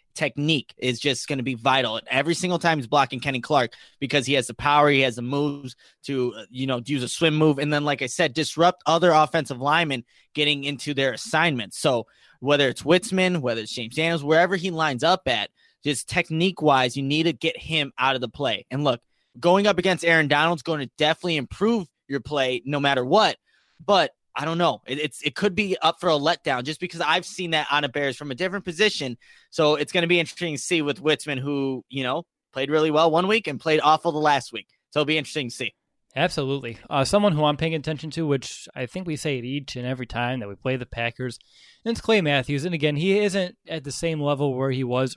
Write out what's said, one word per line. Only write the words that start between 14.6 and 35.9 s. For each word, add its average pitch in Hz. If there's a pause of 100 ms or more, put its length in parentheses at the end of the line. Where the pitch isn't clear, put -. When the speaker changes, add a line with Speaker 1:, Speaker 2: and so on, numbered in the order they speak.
Speaker 1:
lines 151
up 170
at, 110 (340)
just 143
technique-wise, 160
you 139
need 151
to 165
get 139
him 151
out 131
of 123
the 123
play. 113
And 139
look, 127 (380)
going 190
up 185
against 180
Aaron 165
Donald's 151
gonna 147
definitely 156
improve 196 (220)
your 139
play 131
no 139
matter 139
what. 175 (480)
But 185 (220)
I 135
don't 165
know. 151
It, 139
it's, 151
it 147
could 185
be 196
up 165
for 180
a 160
letdown 147
just 151
because 170
I've 165
seen 175
that 156
on 147
a 139
Bears 139
from 143
a 127
different 185
position. 165 (320)
So 151
it's 147
gonna 170
be 175
interesting 160
to 127
see 170
with 143
Witzman, 143
who, 135
you 135
know, 131 (280)
played 139
really 156
well 160
one 170
week 214
and 135
played 156
awful 156
the 151
last 147
week. 104 (220)
So 151
it'll 147
be 156
interesting 131
to 117
see. 113 (400)